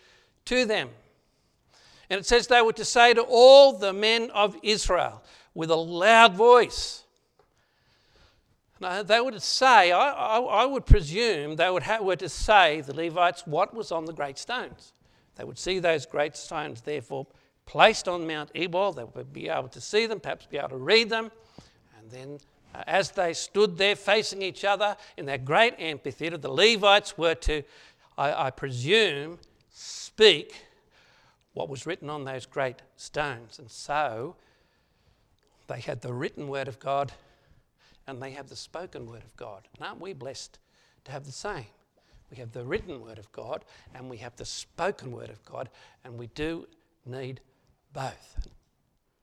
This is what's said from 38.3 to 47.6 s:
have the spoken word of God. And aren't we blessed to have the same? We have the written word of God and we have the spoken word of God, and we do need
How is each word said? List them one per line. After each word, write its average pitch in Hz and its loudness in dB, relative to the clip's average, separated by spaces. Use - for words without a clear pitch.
have 135 -18
the 135 -20
spoken 160 -16
word 113 -20
of - -20
God. 101 -20
And 156 -16
aren't - -18
we 190 -16
blessed 131 -18
to 131 -20
have 135 -16
the 139 -20
same? 160 -12
We 117 -20
have 117 -18
the 123 -14
written 151 -10
word 110 -20
of 101 -20
God - -14
and 127 -18
we 120 -16
have 104 -18
the 120 -16
spoken - -10
word 117 -16
of 110 -20
God, 127 -14
and 120 -18
we 120 -16
do 160 -10
need 127 -14